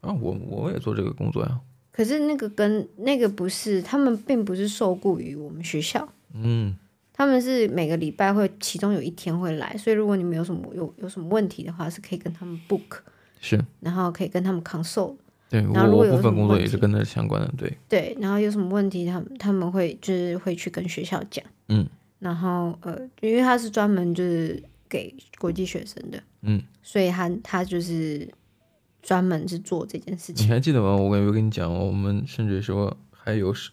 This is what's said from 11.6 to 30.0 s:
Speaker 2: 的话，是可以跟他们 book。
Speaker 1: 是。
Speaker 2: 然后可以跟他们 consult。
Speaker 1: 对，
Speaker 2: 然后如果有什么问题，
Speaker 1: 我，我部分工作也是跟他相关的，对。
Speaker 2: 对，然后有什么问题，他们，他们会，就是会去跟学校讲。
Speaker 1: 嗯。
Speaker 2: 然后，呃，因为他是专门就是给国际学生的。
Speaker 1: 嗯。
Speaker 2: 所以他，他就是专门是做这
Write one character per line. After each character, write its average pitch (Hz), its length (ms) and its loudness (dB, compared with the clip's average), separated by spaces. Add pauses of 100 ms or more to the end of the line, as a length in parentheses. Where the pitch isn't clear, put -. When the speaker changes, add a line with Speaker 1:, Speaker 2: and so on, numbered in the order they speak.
Speaker 2:
的 170 100 -10
话， 165 160 -6
是 165 120 -10
可 - 140 -8
以 170 40 -8
跟 175 140 -8
他 165 120 -12
们 170 240 -10
book。 - 300 -4 (420)
Speaker 1:
是。 - 180 0 (220)
Speaker 2:
然 170 140 -4
后 180 160 0
可 170 140 -4
以 175 40 -4
跟 180 140 0
他 190 100 0
们 175 120 -2
consult。 165 500 -4 (340)
Speaker 1:
对， 113 120 2 (120)
Speaker 2:
然 185 120 6
后 110 60 8
如 104 60 8
果 107 80 10
有 127 160 6
什 - 20 2
么 117 80 6
问 - 40 4
题， 107 60 4
Speaker 1:
我， - 20 6
我 104 60 4
部 - 0 -
分 - 0 -
工 - 0 -
作 104 100 6
也 95 80 4
是 107 100 0
跟 104 140 4
他 104 140 2
相 107 240 -2
关 104 120 0
的， - 160 -2
对。 - 220 -6 (100)
Speaker 2:
对， 190 320 0
然 196 80 -2
后 202 120 2
有 214 100 2
什 208 100 -2
么 180 80 0
问 196 220 2
题， 175 160 -4
他 180 140 -2
们， - 180 -10
他 202 140 0
们 180 180 0
会， 180 320 0
就 196 100 -2
是 175 260 0
会 180 180 -2
去 170 120 -8
跟 175 200 -6
学 165 160 -6
校 - 260 -4
讲。 - 140 -10 (240)
Speaker 1:
嗯。 110 180 2 (320)
Speaker 2:
然 180 160 -4
后， 175 480 -2
呃， 170 160 -8 (220)
因 220 120 0
为 240 80 4
他 254 160 4
是 233 140 -4
专 208 180 2
门 175 240 2
就 175 120 0
是 165 360 -2 (280)
给 - 260 -8 (240)
国 170 140 -2
际 185 120 -4
学 - 220 -8
生 - 240 -16
的。 - 100 -12 (220)
Speaker 1:
嗯。 104 180 2 (220)
Speaker 2:
所 - 180 -2
以 185 100 4
他， 180 200 -2 (140)
他 185 180 -2
就 180 180 -2
是 160 480 -4 (720)
专 185 220 2
门 180 240 2
是 180 140 -4
做 175 260 -4
这 - 140 -12